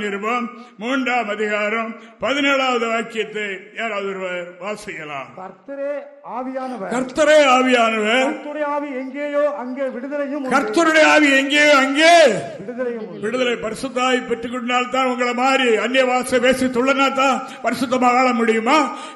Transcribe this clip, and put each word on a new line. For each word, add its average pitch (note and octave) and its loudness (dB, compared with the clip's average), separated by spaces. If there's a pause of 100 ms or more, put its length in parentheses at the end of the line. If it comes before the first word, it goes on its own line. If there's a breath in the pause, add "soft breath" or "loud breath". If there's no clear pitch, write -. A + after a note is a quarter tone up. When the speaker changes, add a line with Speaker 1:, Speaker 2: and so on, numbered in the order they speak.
Speaker 1:
நிருபம் G#3+ -4 (360 loud breath)
மூன்றாம் B3 -2
அதிகாரம் G#3+ -4 (340 loud breath)
பதினேழாவது C4+ 0
வாக்கியத்தை G#3+ -6 (320)
யாராவது G3+ -4
ஒருவர் F3+ -6 (180)
வாசிக்கலாம். D#3 -10 (100)
Speaker 2:
கர்த்தரே C#4 -10 (440)
ஆவியானவர். B3+ -8
Speaker 1:
கர்த்தரே D4 2 (160)
ஆவியானவர். A#3 2
Speaker 2:
கர்த்தருடைய D4+ -6
ஆவி D4 -4 (120)
எங்கேயோ C#4+ -4 (200)
அங்கே C4 -6
விடுதலையும் C#4 -6
உண்டு. B3+ -2
Speaker 1:
கர்த்தருடைய D#4 4
ஆவி D4 4 (100)
எங்கேயோ D4 4 (120)
அங்கே D4+ 6 (460)
Speaker 2:
விடுதலையும் A#3 -8
உண்டு. G#3+ -12
Speaker 1:
விடுதலை. A#3+ 0 (100)
பரிசுத்தாய் B3 -2
பெற்றுக்கொண்டால் B3 -2
தான் C4 2
உங்களை B3 0
மாதிரி C4 2 (160)
அந்நிய B3+ 2
பாஷை B3 0
பேசி B3+ 2
துள்ளனா C4+ 2 (140)
தான் C4 2 (260 loud breath)
பரிசுத்தமா B3 2
வாழ B3+ 4 (120)
முடியுமா, A3+ 2 (360 loud breath)